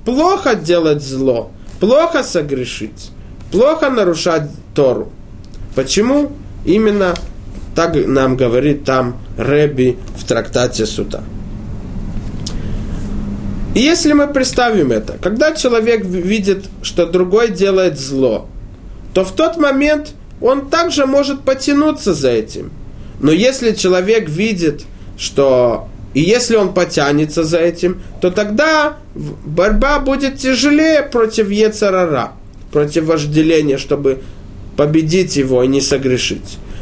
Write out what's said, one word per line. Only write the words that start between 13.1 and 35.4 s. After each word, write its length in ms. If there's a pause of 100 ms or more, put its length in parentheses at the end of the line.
И 40
если 340
мы 120
представим 640
это, 320
когда 300
человек 520
в-, 80
видит, 520 (180)
что 240
другой 460
делает 480
зло, 480 (640)
то 120
в 60
тот 280
момент 560 (260)
он 300
также 360
может 360
потянуться 720
за 160
этим. 420 (480)
Но 100
если 440
человек 540
видит, 540 (340)
что 680 (280)
И 60
если 360
он 160
потянется 680
за 160
этим, 420 (200)
то 100
тогда 680 (160)
в-, 200 (120)
борьба 520
будет 400
тяжелее 640
против 480
Йецер 440
Ара, 380 (400)
против 320
вожделения, 720
чтобы 440 (540)
победить 600
его 280